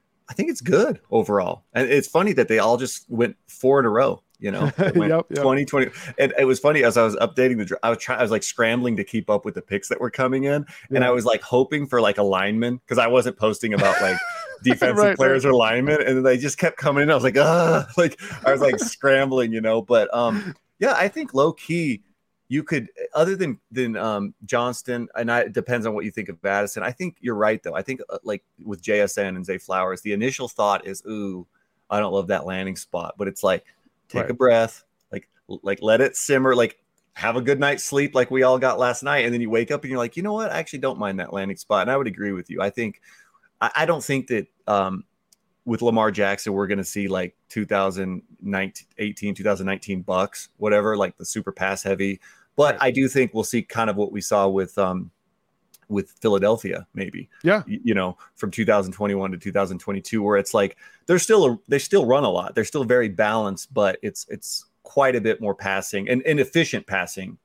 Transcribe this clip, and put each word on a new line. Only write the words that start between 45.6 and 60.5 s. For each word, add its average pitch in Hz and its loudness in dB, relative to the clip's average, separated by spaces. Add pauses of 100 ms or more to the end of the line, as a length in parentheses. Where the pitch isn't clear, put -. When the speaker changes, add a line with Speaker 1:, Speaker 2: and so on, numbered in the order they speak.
Speaker 1:
with 113 -2
Lamar 113 4
Jackson, 101 -2
we're 98 -2
gonna 98 -2
see, 101 -6
like, 92 -4 (140)
two 107 -6
thousand 95 -2 (180)
nineteen, 98 -6 (100)
eighteen, 104 -8
two 98 -10
thousand 95 0
nineteen 95 -6
Bucks, 92 -4
whatever, 104 2
like, 95 -2
the 98 -16
super 98 -8
pass 95 -4
heavy. 98 -4 (380)
But 143 4
Speaker 2:
Right. 135 0
Speaker 1:
I - 2
do 131 0
think 127 0
we'll 110 -2
see 117 -2
kind 113 -2
of 98 -4
what 101 -2
we 104 -8
saw 101 2
with, 95 -2
um, 92 -2 (800)
with 98 -4 (100)
Philadelphia, 98 0
maybe. 90 -10 (140)
Speaker 2:
Yeah. 185 2
Speaker 1:
Y-, - -6
you 113 2
know, 92 -2 (180)
from 98 -8
two 110 -2
thousand 98 2
twenty-one 98 -4
to 90 -10
two 90 -10
thousand 95 -2
twenty-two, 101 -6
where 104 2
it's 98 0